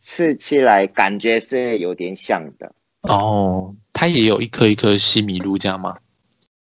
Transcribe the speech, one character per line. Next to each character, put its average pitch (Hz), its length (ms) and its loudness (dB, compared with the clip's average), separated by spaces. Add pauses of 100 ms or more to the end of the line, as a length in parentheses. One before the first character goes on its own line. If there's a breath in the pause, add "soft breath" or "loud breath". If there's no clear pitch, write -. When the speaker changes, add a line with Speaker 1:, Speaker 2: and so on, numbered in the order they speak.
Speaker 1:
吃 160 340 -2
起 143 240 0
来 104 280 6
感 98 320 0
觉 113 200 0
是 123 400 -4
有 87 160 -4
点 90 200 -8
像 85 440 -6
的。 - 140 -18 (300)
Speaker 2:
哦， 101 720 0 (180)
它 165 140 0
也 135 180 2
有 107 160 2
一 117 60 -6
颗 113 200 2
一 104 80 4
颗 104 220 2
西 - 240 2
米 98 180 -4
露 98 180 -2
这 98 120 -2
样 95 100 -6
吗？ 90 180 -8 (800)